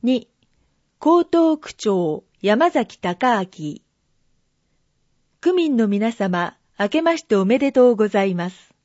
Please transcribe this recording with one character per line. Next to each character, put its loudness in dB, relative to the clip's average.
二、 -2
江 2
東 2
区 -18
長、 -4
山 2
崎 -4
隆 -2
明。 -12
区 0
民 0
の 0
皆 -2
様、 -4
明 -2
け -2
ま 0
し -12
て 0
お 2
め 2
で 0
と 4
う 2
ご 0
ざ 0
い -2
ま -6
す。 -20